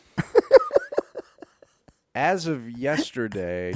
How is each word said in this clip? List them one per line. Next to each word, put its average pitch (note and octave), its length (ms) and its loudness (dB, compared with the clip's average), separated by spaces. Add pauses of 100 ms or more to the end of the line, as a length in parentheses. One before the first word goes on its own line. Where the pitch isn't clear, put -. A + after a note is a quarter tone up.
(2250)
As D#3+ 340 0
of B2+ 220 -4
yesterday, G#2 1040 -2